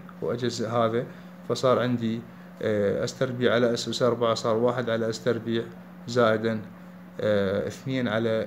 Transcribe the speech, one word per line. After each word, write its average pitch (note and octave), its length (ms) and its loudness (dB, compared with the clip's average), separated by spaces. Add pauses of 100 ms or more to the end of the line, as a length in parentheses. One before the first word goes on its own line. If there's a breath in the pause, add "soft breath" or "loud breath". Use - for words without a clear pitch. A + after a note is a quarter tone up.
(220)
وأجزئ A#2 460 -2
هذا، A#2 360 2 (440 loud breath)
فصار B2 300 4
عندي، A#2 420 0 (420 loud breath)
آه، G2+ 420 2
اس - 140 -6
تربيع B2 360 2
على A#2+ 200 4
اس A#2 140 -4
أس A2+ 140 -2
أربعة A#2+ 320 4
صار A2 220 0
واحد A#2+ 340 2
على A2+ 180 0
اس A2+ 160 -4
تربيع A2+ 380 0 (460)
زائدا، A2+ 520 2 (600 loud breath)
آه، G2+ 460 2
اثنين B2+ 420 -2
على A2 380 0